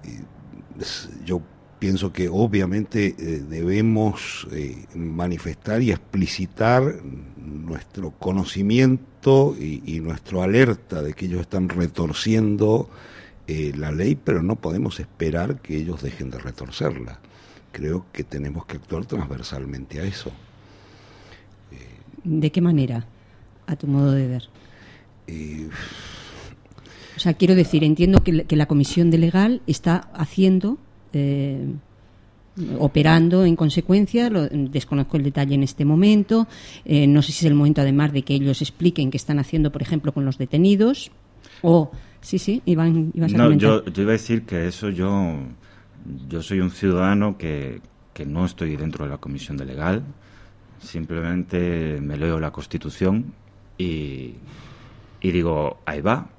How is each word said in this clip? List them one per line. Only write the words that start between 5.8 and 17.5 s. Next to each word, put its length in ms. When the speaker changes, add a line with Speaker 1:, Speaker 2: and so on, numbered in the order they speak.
Speaker 1:
y 80
explicitar 1040
nuestro 680
conocimiento 1500
y, 260
y 140
nuestro 440
alerta 580
de 140
que 100
ellos 160
están 280
retorciendo, 1160
eh, 280
la 160
ley, 240
pero 280
no 140
podemos 420
esperar 600
que 140
ellos 280
dejen 260
de 80
retorcerla. 840